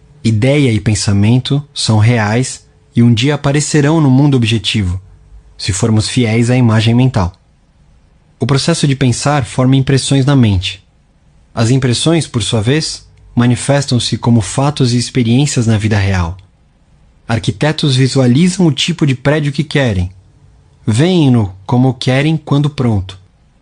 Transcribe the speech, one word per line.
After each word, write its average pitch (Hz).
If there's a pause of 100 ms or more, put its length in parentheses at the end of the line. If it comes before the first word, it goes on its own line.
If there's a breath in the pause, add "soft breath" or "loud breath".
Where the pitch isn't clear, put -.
(220)
Ideia 127
e 110
pensamento 110 (120)
são -
reais 113 (280)
e 120
um 120
dia 127
aparecerão 147
no 143
mundo 135
objetivo, 110 (580)
se -
formos 110
fiéis 117
à 127
imagem 117
mental. 120 (1080)
O 127
processo 143
de 139
pensar 135
forma 131
impressões 135
na 143
mente. 104 (680)
As 117
impressões, 135
por 113
sua 117
vez, 139 (260)
manifestam-se 123
como 117
fatos 135
e 123
experiências 120
na 110
vida 104
real. 92 (920)
Arquitetos 135
visualizam 135
o 156
tipo -
de 135
prédio 143
que 139
querem. 104 (760)
Veem-no 127 (100)
como 127
querem 143
quando 147
pronto. 110 (440)